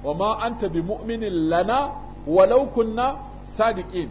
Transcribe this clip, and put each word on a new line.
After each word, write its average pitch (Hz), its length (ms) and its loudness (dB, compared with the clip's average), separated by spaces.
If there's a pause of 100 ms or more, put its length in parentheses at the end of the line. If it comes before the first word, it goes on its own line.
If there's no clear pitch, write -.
"Wa 147 100 -2
ma 208 300 0
anta 233 240 -4
bi 165 140 -2
mu'minin 208 680 -2
lana 208 420 2 (360)
walau 190 480 6
kunna 240 420 0 (400)
sadiqin." 185 540 -2